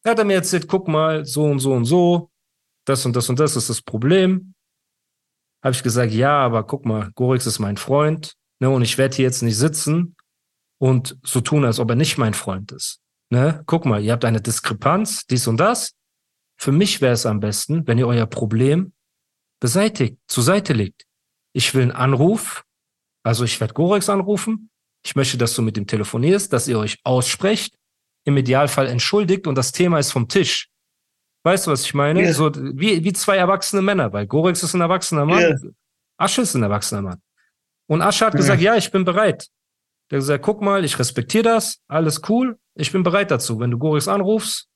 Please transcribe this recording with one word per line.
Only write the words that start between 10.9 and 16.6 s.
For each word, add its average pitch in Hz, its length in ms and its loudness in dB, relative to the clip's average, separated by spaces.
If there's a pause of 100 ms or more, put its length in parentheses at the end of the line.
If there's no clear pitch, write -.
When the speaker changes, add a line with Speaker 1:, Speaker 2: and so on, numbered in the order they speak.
Speaker 1:
so - 180 -2
tun, 143 240 0
als 113 140 0
ob 110 100 -2
er 117 80 0
nicht - 220 0
mein 110 160 0
Freund 98 380 -8
ist. - 280 -12 (300)
Ne? 139 340 0
Guck 165 220 -2
mal, 104 180 0
ihr 110 80 2
habt 120 140 0
eine 113 160 0
Diskrepanz, 139 840 -2
dies 123 220 -2
und 113 100 0
das. 214 380 0 (640)
Für - 120 -2